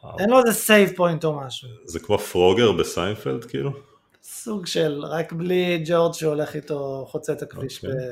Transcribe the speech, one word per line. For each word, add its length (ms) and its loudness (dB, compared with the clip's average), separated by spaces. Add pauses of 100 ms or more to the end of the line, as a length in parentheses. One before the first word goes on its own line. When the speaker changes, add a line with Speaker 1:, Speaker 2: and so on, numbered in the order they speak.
Speaker 1:
וואו. 160 -14
Speaker 2:
אין 120 2
לו 80 8
איזה 360 4
save 220 6
point 280 0
או 160 -2
משהו. 280 -12 (160)
Speaker 1:
זה 160 -8
כמו 180 0
פרוגר 540 4
בסיינפלד, 720 -2
כאילו? 260 -6 (520)
Speaker 2:
סוג 440 -10
של, 380 -2
רק 280 -6
בלי 540 -2
ג'ורג' 280 2
שהולך 400 -4
איתו, 540 -8
חוצה 240 -6
את 100 -6
הכביש 420 -12
Speaker 1:
אוקיי. 140 -4 (140)